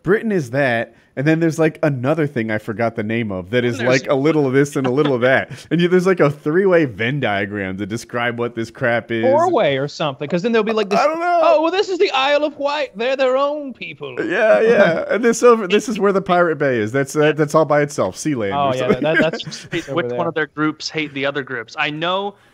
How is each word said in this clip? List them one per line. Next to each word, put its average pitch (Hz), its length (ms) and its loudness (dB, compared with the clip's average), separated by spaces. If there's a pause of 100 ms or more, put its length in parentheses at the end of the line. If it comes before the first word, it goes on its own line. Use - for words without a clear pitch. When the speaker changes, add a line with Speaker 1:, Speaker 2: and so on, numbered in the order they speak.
Speaker 1:
Britain 220 280 0
is 147 200 -2
that, 127 440 -2 (220)
and 135 100 -2
then 160 140 4
there's, 165 180 0
like, 156 240 2
another 147 420 0
thing 113 240 -2
I 107 100 0
forgot 117 360 -4
the 110 80 -4
name 113 260 -2
of 92 200 -8
that 120 160 2
is, 120 140 -2
Speaker 2:
There's 127 240 2
Speaker 1:
like, - 60 -4
a 143 60 2
little 147 320 2
of 127 60 0
this 143 240 2
and 131 100 -2
a - 20 0
little 143 240 2
of 120 80 0
that. 123 460 0
Speaker 2:
<laughs> - 40 -12
Speaker 1:
And 165 100 2
you, 175 80 4
there's, 180 180 2
like, 180 140 2
a 143 100 4
three-way 170 540 2
Venn 117 340 -4
diagram 101 600 -4
to 104 60 -6
describe 120 540 -6
what 120 160 -4
this 113 160 -6
crap 117 400 -2
is. 113 140 0
Speaker 3:
Four-way 262 520 2
or 143 120 -2
something, 147 400 -6
'cause 175 140 0
then 233 100 0
they'll 220 100 2
be 220 80 -2
like 214 180 -2
this, 202 100 0
Speaker 1:
I 269 80 4
don't 320 120 -4
know. 349 240 0
Speaker 3:
"Oh, 311 200 4
well, 330 80 0
this 370 180 -2
is 349 100 -2
the 359 120 2
Isle 285 340 2
of 302 120 -4
Wight. 285 400 -4
They're 262 200 -2
their 254 180 2
own 285 380 -2
people." 147 420 -12 (100)
Speaker 1:
Yeah, 214 360 2
yeah. 214 480 4
And 202 160 0
this 226 180 2
over, 226 240 6
this 208 220 0
is 214 100 -4
where 196 140 2
the 196 80 0
Pirate 175 360 2
Bay 135 220 0
is. 107 140 -2
That's, 139 200 0
that, 151 220 2
that's 151 180 0
all 160 120 4
by 147 160 2
itself. 127 340 -2
Sealand 120 400 -4
Speaker 3:
Oh, 143 140 0
Speaker 1:
or 131 60 -2
Speaker 3:
yeah, 127 40 -2
Speaker 1:
something. 127 240 0
Speaker 3:
that, 160 160 0
that's 160 460 -4
Speaker 2:
<laughs> - 60 -20
Hey, 170 100 -4
Speaker 3:
over 139 140 -8
Speaker 2:
which 123 120 -2
Speaker 3:
there. 123 100 -6
Speaker 2:
one 170 100 -2
of 160 80 -4
their 156 120 -2
groups 151 420 -6
hate 151 240 -6
the 139 120 -4
other 143 180 -4
groups? 123 340 -12
I 151 120 -2
know 185 460 -4 (180)